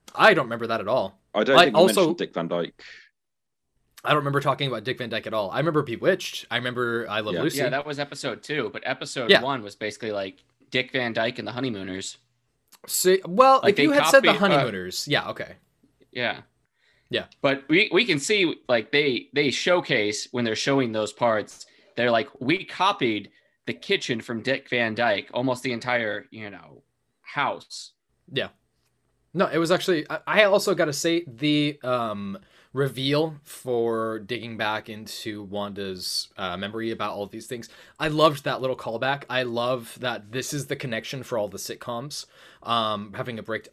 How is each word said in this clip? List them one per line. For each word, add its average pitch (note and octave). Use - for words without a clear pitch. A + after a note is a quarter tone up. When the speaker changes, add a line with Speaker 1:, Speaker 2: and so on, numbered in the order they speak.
Speaker 1:
I G3+
don't D3
remember A#2
that A2+
at F#2+
all. G#2+
Speaker 2:
I G#2+
don't C3+
Speaker 1:
I F3
Speaker 2:
think C3
we D#3+
Speaker 1:
also G3+
Speaker 2:
mentioned E3
Dick F2+
Van E2+
Dyke. F2
Speaker 1:
I B2
don't D3
remember C#3+
talking C#3+
about A2+
Dick B2
Van A#2+
Dyke A2
at G#2+
all. G#2
I A2
remember D3+
Bewitched. B2
I A#2
remember A#2+
I G#2+
Love G#2+
Speaker 2:
Yeah. -
Speaker 1:
Lucy. D3
Speaker 3:
Yeah, C3+
that C#3+
was D3
episode C#3
two, C3+
but G#2+
episode C3
Speaker 1:
Yeah. B2+
Speaker 3:
one C3
was G2+
basically, G#2+
like, G2
Dick B2+
Van B2
Dyke A#2
and G#2+
the -
Honeymooners. G2
Speaker 1:
See, F#3
well, C4
Speaker 3:
Like, -
Speaker 1:
if -
Speaker 3:
they C#4+
Speaker 1:
you D4+
had C#4+
said C4+
the A3
Speaker 3:
copy, F3+
uh, C#3+
Speaker 1:
Honeymooners, F#2
yeah, G#2+
okay. -
Speaker 3:
Yeah. A#2
Speaker 1:
Yeah. A2+
Speaker 3:
But C#3
we, F#3+
we A3+
can E3
see, F#3+
like, A#2
they, C#3+
they C#3+
showcase C3
when A#2+
they're A2
showing C3+
those A2
parts, A2
they're A#2+
like, A2+
"We E3
copied A2+
the B2
kitchen D3
from A2+
Dick B2+
Van A#2
Dyke," A2
almost B2
the C3
entire, A2+
you G#2+
know, E2
house. -
Speaker 1:
Yeah. A2+
No, F3+
it D#3
was E3
actually, E3+
I, -
I F#3+
also G3
gotta D#3
say, E3
the, D3
um, G#2+
reveal C#3
for A2+
digging A2+
back G#2+
into G#2+
Wanda's, G2
uh, F#2
memory A2
about G#2+
all G#2
of G2+
these A2+
things. A#2+
I D#3
loved D3+
that B2
little C3
callback. C3
I B2+
love A#2+
that G#2+
this B2+
is C#3
the C3+
connection B2
for A#2+
all G#2
the F#2+
sitcoms, A#2+
um, G#2+
having B2
a G#2
break. A2